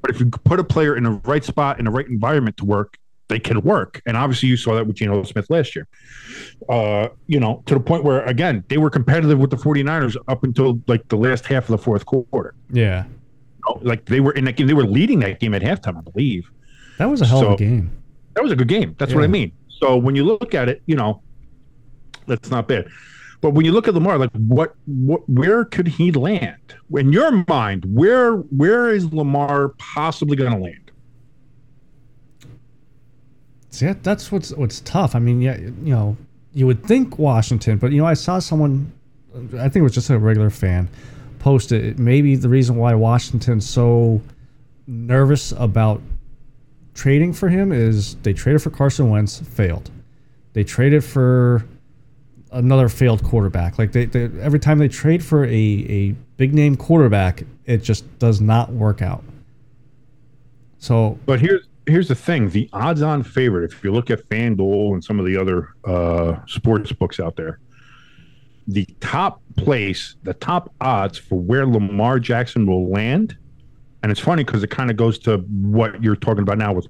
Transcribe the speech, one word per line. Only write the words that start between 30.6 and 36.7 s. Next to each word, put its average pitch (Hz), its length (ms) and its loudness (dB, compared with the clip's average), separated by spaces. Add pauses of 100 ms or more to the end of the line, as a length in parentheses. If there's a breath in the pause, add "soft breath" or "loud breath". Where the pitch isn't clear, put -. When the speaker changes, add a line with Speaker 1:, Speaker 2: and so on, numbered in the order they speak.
Speaker 2:
See, - 160 -2
that, 196 160 -4
that's 202 300 -4
what's, 196 200 -6
what's 127 280 -4
tough. 175 340 -2
I 123 60 2
mean, 120 200 2
yeah, 127 160 0
you 131 380 -6
know, 107 220 -2 (360)
you 131 140 2
would 123 180 2